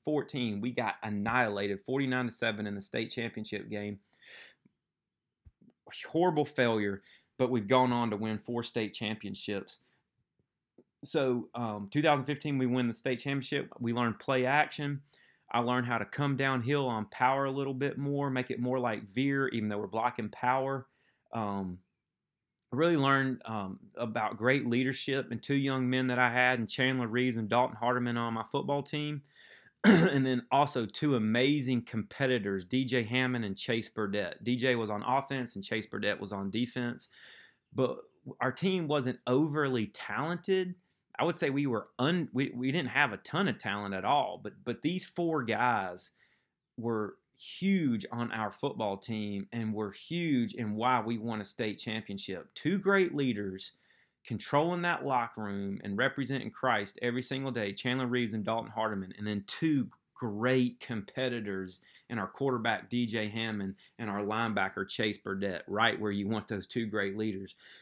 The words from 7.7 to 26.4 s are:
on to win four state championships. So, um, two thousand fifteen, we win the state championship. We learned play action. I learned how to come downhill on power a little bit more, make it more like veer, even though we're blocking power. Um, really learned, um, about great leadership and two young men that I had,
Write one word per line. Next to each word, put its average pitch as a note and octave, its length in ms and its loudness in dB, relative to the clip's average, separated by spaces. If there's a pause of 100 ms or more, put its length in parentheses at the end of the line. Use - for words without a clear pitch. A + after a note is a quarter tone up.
on A#2+ 180 2
to G#2 60 0
win A2 220 -2
four A#2+ 240 -4
state A2 320 -4
championships. G2+ 840 -6 (1300)
So, C3 500 2
um, G#2+ 380 -4
two D3 100 4
thousand D3 220 6
fifteen, C#3+ 340 -2
we C3 80 2
win B2 220 2
the A#2 40 0
state B2 280 -2
championship. C#3 580 -4
We A#2 140 0
learned A#2 260 0
play C3 280 0
action. C#3+ 560 0 (460)
I A#2+ 120 2
learned B2 260 2
how A#2+ 120 2
to G#2+ 60 -2
come C#3 320 0
downhill C3+ 520 2
on A2 180 0
power C3+ 380 4
a C3+ 80 0
little C#3 200 -2
bit C3+ 260 -2
more, C#3+ 320 0
make B2+ 200 0
it A#2 80 -4
more B2 220 0
like G#2+ 340 -2
veer, C#3 340 2
even G#2+ 200 0
though G#2 100 0
we're G#2 80 -4
blocking A2 420 0
power. C3 600 0 (440)
Um, G2 460 -4 (920)
really E3 240 4
learned, C3+ 500 4
um, G#2 320 -6 (160)
about A2 440 -2
great B2 280 4
leadership C3 640 0
and A#2 100 -6
two - 140 -2
young C3+ 340 2
men B2+ 200 2
that B2 100 2
I B2 140 4
had, B2+ 260 4